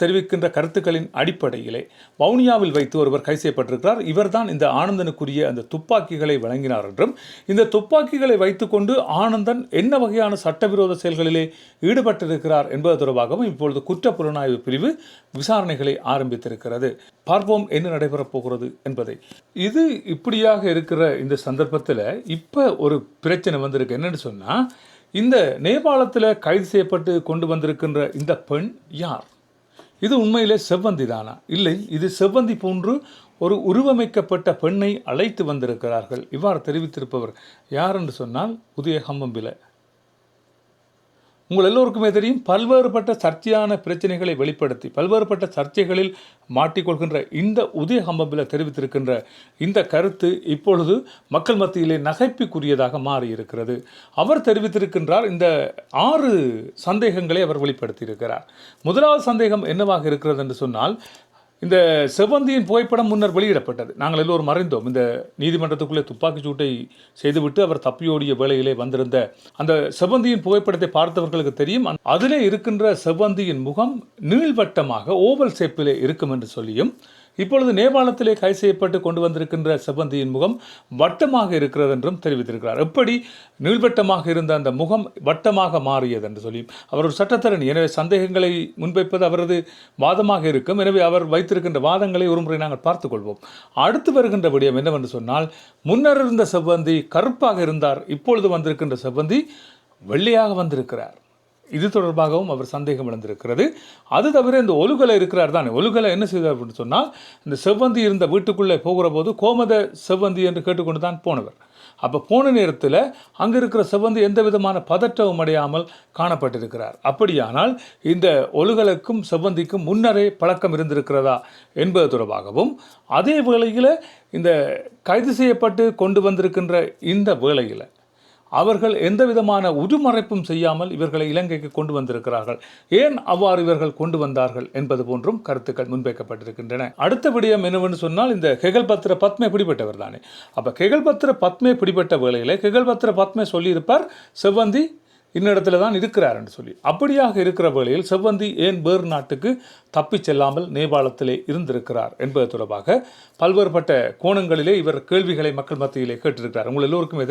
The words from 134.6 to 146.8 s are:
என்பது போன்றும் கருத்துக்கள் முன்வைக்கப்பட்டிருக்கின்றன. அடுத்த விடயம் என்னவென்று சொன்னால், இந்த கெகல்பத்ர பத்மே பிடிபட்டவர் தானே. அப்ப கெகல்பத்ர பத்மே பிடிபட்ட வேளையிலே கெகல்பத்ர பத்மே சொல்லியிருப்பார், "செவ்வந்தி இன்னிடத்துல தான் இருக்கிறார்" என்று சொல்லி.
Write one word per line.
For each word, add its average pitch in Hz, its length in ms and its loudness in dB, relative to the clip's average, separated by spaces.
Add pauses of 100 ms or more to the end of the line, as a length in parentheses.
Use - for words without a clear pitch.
என்பது 135 320 -2
போன்றும் 127 380 -4
கருத்துக்கள் 127 500 -6
முன்வைக்கப்பட்டிருக்கின்றன. 120 920 -8 (100)
அடுத்த 269 340 0
விடயம் 214 380 2
என்னவென்று 180 360 -2
சொன்னால், 214 300 0
இந்த 160 160 2 (120)
கெகல்பத்ர 190 640 2
பத்மே 202 300 0
பிடிபட்டவர் 123 500 -2
தானே. 104 160 -14 (340)
அப்ப - 240 -4
கெகல்பத்ர 294 640 2
பத்மே 214 340 2
பிடிபட்ட 180 420 2
வேளையிலே 123 480 0
கெகல்பத்ர 240 560 2
பத்மே 196 340 0
சொல்லியிருப்பார், 175 520 2 (360)
"செவ்வந்தி 208 420 4 (500)
இன்னிடத்துல 190 500 2
தான் 208 160 0
இருக்கிறார்" 175 400 2
என்று 110 180 -16
சொல்லி. - 160 -16 (100)